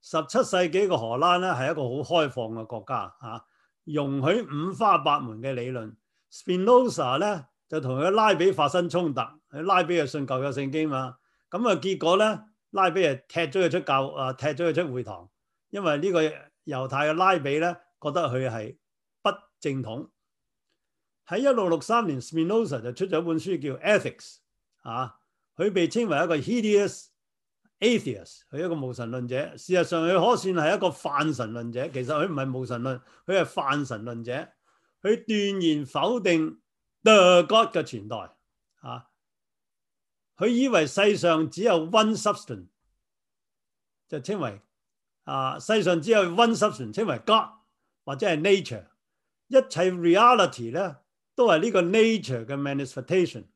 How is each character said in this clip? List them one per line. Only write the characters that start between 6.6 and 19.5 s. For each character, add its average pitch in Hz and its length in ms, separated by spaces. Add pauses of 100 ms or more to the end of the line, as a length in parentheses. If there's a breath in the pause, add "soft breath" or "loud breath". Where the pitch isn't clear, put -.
咧 185 300 (200)
就 156 140
同 131 180
佢 170 120
拉 214 240
比 175 160
發 147 180
生 175 200
衝 170 240
突， 123 80 (280)
佢 143 140
拉 185 200
比 170 140
就 151 80
信 139 200
舊 131 160
約 139 100
聖 135 200
經 156 180
嘛， 131 280 (320)
噉 220 200
啊 190 60
結 185 220
果 170 200
咧 214 220 (320)
拉 190 180
比 180 140
就 147 100 (140)
踢 - 140
咗 170 240
佢 165 40
出 165 120
教， 135 280
啊， 135 240
踢 131 140
咗 151 220
佢 156 40
出 151 200
會 123 100
堂， 95 260 (400)
因 196 140
為 151 140
呢 185 140
個 170 120
猶 143 640
太 139 220
嘅 156 40
拉 185 240
比 143 220
咧 170 140 (280)
覺 151 100
得 160 160
佢 127 220
係 110 280 (440)
不 208 80 (300)